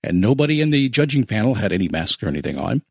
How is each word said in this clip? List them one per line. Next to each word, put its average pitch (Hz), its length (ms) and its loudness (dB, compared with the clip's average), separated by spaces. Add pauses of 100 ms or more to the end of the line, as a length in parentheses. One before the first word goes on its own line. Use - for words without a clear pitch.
and 90 180 0
nobody 147 400 2
in 151 80 2
the 139 200 2
judging 139 340 0
panel 110 320 0
had 104 180 -2
any 92 160 0
masks 82 320 -2
or - 60 -4
anything 71 280 -4
on. 120 360 -4